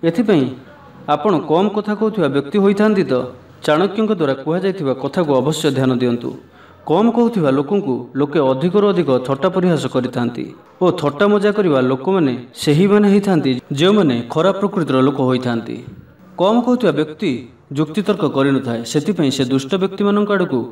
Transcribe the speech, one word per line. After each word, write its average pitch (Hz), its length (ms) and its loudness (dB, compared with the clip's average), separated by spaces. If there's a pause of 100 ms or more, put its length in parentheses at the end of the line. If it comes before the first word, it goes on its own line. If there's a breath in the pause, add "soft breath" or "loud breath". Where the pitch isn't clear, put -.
ଏଥିପାଇଁ 170 420 2 (600)
ଆପଣ 151 320 4
କମ୍ 165 300 2
କଥା 208 260 -4
କହୁଥିବା 202 320 0
ବ୍ୟକ୍ତି 143 300 -2
ହୋଇଥାନ୍ତି, 202 460 2
ତ 131 100 -2 (500)
ଚାଣକ୍ୟଙ୍କ 196 500 0
ଦ୍ୱାରା 156 200 0
କୁହାଯାଇଥିବା 160 600 -2
କଥାକୁ 143 400 -2
ଅବଶ୍ୟ 147 360 0
ଧ୍ୟାନ 131 280 0
ଦିଅନ୍ତୁ।" 123 320 -2 (560 loud breath)
କମ୍ 208 260 2
କହୁଥିବା 226 380 0
ଲୋକଙ୍କୁ 143 460 0 (200)
ଲୋକେ 147 240 0
ଅଧିକରୁ 156 500 2
ଅଧିକ 175 200 0 (160)
ଥଟ୍ଟା 135 240 0
ପରିହାସ 175 380 0
କରିଥାନ୍ତି 123 580 -4 (360)
ଓ 180 100 4
ଥଟ୍ଟା 147 360 0
ମଜା 208 240 2
କରିବା 185 300 2
ଲୋକମାନେ 135 520 0 (220)
ସେହିମାନେ 196 540 4
ହେଇଥାନ୍ତି, 170 520 2 (120)
ଯେଉଁମାନେ 170 420 2 (140)
ଖରାପ 180 300 0
ପ୍ରକୃତିର 160 420 0
ଲୋକ 135 200 2
ହୋଇଥାନ୍ତି। 123 540 -2 (600)
କମ୍ 214 240 2
କହୁଥିବା 240 300 2
ବ୍ୟକ୍ତି 151 400 -2 (420)
ଯୁକ୍ତିତର୍କ 180 520 -2
କରିନଥାଏ, 131 580 0
ସେଥିପାଇଁ 156 480 -2
ସେ 139 140 -2
ଦୁଷ୍ଟ 135 300 -2
ବ୍ୟକ୍ତିମାନଙ୍କ 202 560 -2
ଆଡ଼କୁ 180 280 -2 (120)